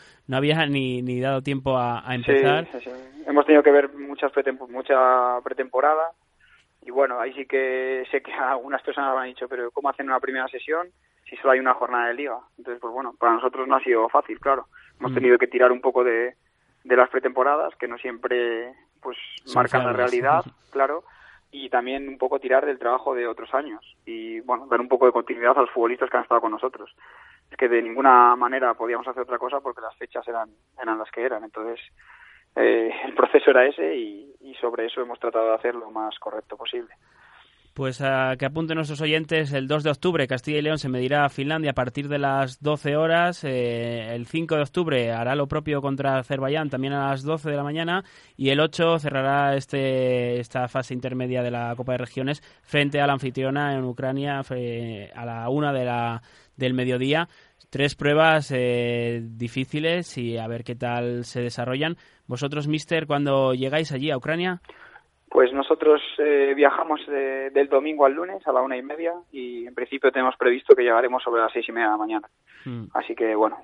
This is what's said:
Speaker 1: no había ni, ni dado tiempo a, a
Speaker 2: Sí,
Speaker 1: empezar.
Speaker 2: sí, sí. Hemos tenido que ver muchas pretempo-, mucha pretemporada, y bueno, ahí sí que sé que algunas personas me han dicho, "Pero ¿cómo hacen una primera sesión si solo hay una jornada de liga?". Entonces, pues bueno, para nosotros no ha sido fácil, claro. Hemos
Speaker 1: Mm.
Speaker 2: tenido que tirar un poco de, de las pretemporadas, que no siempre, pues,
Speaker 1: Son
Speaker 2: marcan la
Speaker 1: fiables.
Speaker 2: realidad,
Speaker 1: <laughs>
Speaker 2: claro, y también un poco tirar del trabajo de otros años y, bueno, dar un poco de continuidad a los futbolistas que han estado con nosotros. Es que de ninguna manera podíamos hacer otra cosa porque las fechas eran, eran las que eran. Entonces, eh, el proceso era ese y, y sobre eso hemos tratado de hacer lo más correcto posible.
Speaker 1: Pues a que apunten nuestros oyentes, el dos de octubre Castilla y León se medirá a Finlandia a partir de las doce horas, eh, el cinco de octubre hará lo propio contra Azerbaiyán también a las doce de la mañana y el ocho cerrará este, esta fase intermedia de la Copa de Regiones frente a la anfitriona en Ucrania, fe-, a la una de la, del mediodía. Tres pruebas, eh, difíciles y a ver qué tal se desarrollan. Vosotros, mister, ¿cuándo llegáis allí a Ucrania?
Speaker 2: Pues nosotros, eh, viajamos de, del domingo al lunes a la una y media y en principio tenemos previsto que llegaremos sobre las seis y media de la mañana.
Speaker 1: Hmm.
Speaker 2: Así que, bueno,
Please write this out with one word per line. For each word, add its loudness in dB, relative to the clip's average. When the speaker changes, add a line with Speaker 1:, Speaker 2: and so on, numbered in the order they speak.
Speaker 1:
no -2
había 2
ni, -2
ni -2
dado 0
tiempo -2
a, 0
a -8
Speaker 2:
Sí, -2
Speaker 1:
empezar. 4
Speaker 2:
sí, -10
sí. -12
Hemos 4
tenido 10
que 10
ver 8
muchas -4
pretempo-, -2
mucha 2
pretemporada, 0
y -14
bueno, 0
ahí -4
sí -10
que 0
sé 0
que -16
algunas -4
personas -2
me -2
han -6
dicho, -10
"Pero -6
¿cómo -2
hacen -4
una 0
primera -6
sesión -6
si -18
solo 4
hay 4
una 2
jornada 0
de -2
liga?". -8
Entonces, -12
pues -10
bueno, -10
para 4
nosotros -2
no 4
ha 2
sido 2
fácil, 0
claro. -2
Hemos -4
Speaker 1:
Mm. -2
Speaker 2:
tenido 6
que 2
tirar 6
un -2
poco 2
de, 0
de 2
las 6
pretemporadas, 0
que -6
no -8
siempre, -4
pues, -10
Speaker 1:
Son -6
Speaker 2:
marcan 2
la 0
Speaker 1:
fiables. 2
Speaker 2:
realidad, 2
Speaker 1:
<laughs> -20
Speaker 2:
claro, 0
y -12
también -2
un -14
poco 0
tirar 2
del -2
trabajo -2
de -4
otros -10
años -4
y, -10
bueno, -4
dar 2
un -4
poco 6
de 8
continuidad 0
a 4
los 2
futbolistas 0
que 0
han 0
estado 2
con -2
nosotros. -8
Es -20
que 2
de 2
ninguna 6
manera 0
podíamos -4
hacer -6
otra -6
cosa -4
porque -10
las -12
fechas -10
eran, -6
eran -6
las -10
que -8
eran. -4
Entonces, -10
eh, 4
el -10
proceso 4
era 8
ese -2
y, -10
y -20
sobre -4
eso -6
hemos -10
tratado 0
de 2
hacer -4
lo -14
más -8
correcto -12
posible. -10
Speaker 1:
Pues -6
a 0
que -2
apunten -4
nuestros -4
oyentes, 0
el -2
dos 0
de 2
octubre 0
Castilla -2
y -2
León 0
se -6
medirá 2
a 2
Finlandia -2
a -2
partir -4
de -4
las -2
doce 0
horas, 2
eh, -4
el -8
cinco -2
de 2
octubre 0
hará 0
lo 0
propio -2
contra 0
Azerbaiyán -2
también -4
a -2
las -4
doce -4
de -2
la -4
mañana -4
y 2
el 4
ocho 2
cerrará 0
este, 0
esta -6
fase -6
intermedia -4
de -2
la -4
Copa -6
de -2
Regiones -6
frente 0
a 4
la 4
anfitriona -2
en -4
Ucrania, -4
fe-, -8
a -14
la -8
una 0
de -2
la, -4
del -2
mediodía. 0
Tres 0
pruebas, 4
eh, 0
difíciles -4
y -4
a -6
ver -8
qué -8
tal -4
se -6
desarrollan. -4
Vosotros, -4
mister, -2
¿cuándo 2
llegáis -2
allí -4
a -2
Ucrania? -4
Speaker 2:
Pues 4
nosotros, 4
eh, 4
viajamos 2
de, -4
del 2
domingo 4
al 6
lunes -8
a 0
la 4
una -2
y -8
media -6
y -10
en -14
principio 2
tenemos 0
previsto 4
que 6
llegaremos 2
sobre 0
las 0
seis -6
y -10
media 0
de 2
la 0
mañana. -6
Speaker 1:
Hmm. -10
Speaker 2:
Así -6
que, 0
bueno, 0